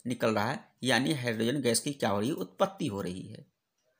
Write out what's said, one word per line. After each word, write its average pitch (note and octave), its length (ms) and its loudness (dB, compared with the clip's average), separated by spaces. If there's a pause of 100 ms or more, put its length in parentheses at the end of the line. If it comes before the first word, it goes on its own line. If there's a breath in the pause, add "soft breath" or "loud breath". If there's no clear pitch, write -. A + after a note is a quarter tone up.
निकल B2 240 2
रहा G#2+ 200 2
है, F#3+ 140 -6 (180)
यानी C3 300 4
हाइड्रोजन B2 480 0
गैस A#2 200 2
की D3 120 -4
क्या A#2+ 180 0
हो G2+ 100 2
रही A2 80 0
है? E3 60 0
उत्पत्ति F#3 520 -2
हो G2+ 160 -4
रही F2+ 200 -6
है। - 240 -14 (540)